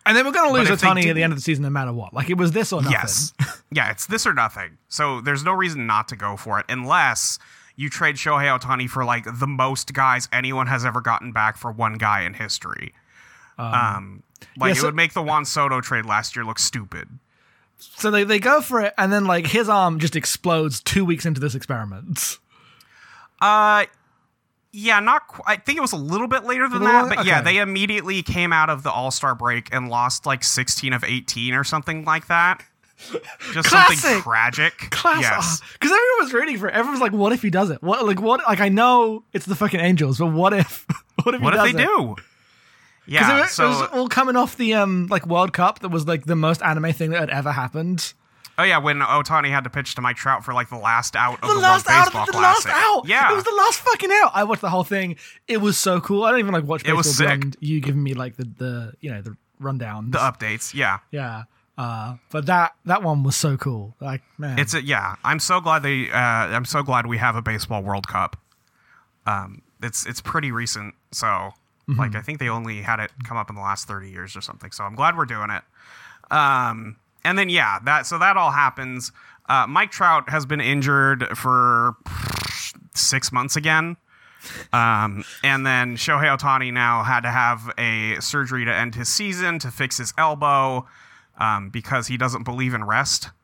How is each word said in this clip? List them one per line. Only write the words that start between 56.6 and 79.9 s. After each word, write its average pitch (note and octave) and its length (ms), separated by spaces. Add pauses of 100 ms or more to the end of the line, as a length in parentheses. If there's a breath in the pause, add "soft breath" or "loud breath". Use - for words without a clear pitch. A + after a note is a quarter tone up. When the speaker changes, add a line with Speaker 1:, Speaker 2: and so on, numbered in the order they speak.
Speaker 1:
watch D3+ 200
Speaker 2:
It D#3 80
was E3 140
Speaker 1:
baseball D3 240
Speaker 2:
sick. C#3 100
Speaker 1:
beyond C#3 200
you D3+ 200
giving C#3 220
me, C3+ 120
like, B2+ 220
the, C3 80
the, A#2+ 560
you D3 100
know, G#2 120
the G#2+ 140 (240)
rundowns. A#2+ 520
Speaker 2:
The B2+ 60
updates, A2+ 560
yeah. G#2 240 (120)
Speaker 1:
Yeah. A#2 340 (320)
Uh, A#2 380 (160)
but D3+ 160
that, F3 280 (100)
that F#3+ 180
one D3+ 220
was C3+ 100
so C#3+ 220
cool. A2+ 440
Like, C3+ 220 (160)
man. C#3 220
Speaker 2:
It's C#3+ 140
a, D3 80
yeah. G2+ 420
I'm D3+ 160
so F#3 200
glad D#3+ 220
they, C#3 280
uh, - 60
I'm A#2 480
so C#3+ 200
glad B2 220
we A#2 120
have A#2 160
a A#2 80
baseball A2 400
World G2 240
Cup. F#2 300 (920 soft breath)
Um, G2 360 (200)
it's, - 240
it's A#2 140
pretty D3 320
recent, A2+ 420 (160)
so, G2 440 (340)
Speaker 1:
Mm-hmm. B2+ 120
Speaker 2:
like, A#2 140
I A2 80
think D3+ 160
they B2+ 100
only A2+ 320
had A2 180
it G#2+ 120 (140)
come A#2 120
up A2 140
in G2+ 60
the G2+ 40
last G2 260
thirty G2 220
years F#2 280
or F#2+ 40
something. - 320
So G#2 120
I'm G2+ 100
glad E3 240
we're D3 80
doing G#2+ 240
it. F#2+ 120 (680 loud breath)
Um, B2 640 (280)
and F3+ 140
then, F#3 120
yeah, A2+ 340
that, C#3+ 220
so E3+ 120
that F#3+ 200
all D#3 140
happens. C3 600 (380 loud breath)
Uh, B2+ 180
Mike G3 220